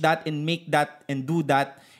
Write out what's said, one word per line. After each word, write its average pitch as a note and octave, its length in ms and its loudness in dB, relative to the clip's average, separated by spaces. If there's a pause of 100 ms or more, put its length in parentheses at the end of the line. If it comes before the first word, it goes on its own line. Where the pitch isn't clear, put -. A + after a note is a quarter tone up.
that D#3+ 240 2
and D3+ 180 -4
make E3+ 260 -4
that D3 360 0
and C3+ 180 -4
do D#3+ 220 0
that C#3 320 0 (200)